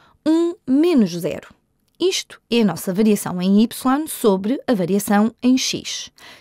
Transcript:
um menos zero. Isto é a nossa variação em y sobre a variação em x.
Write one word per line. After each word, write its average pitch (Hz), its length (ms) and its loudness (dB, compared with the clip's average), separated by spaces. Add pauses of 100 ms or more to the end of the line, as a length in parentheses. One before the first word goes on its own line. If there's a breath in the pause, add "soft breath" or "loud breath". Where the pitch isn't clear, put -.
(260 soft breath)
um 339 300 0 (100)
menos 269 460 2
zero. 170 420 -8 (460)
Isto - 500 -4
é 233 120 2
a 220 40 4
nossa 180 280 -4
variação 202 480 0
em 196 220 4
y 262 440 -2
sobre 208 580 -2
a 262 80 0
variação 202 720 0
em 254 140 4
x. - 520 -8 (320 loud breath)